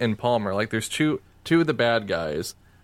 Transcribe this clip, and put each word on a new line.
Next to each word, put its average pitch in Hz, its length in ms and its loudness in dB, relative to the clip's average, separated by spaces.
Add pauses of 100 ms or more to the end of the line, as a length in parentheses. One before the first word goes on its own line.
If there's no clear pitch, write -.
and 110 160 0
Palmer, 110 360 0
like, 107 180 -2
there's 110 180 -2
two, 151 320 0 (240)
two 165 160 4
of 156 60 2
the 151 60 0
bad 117 320 2
guys 82 480 -4 (300)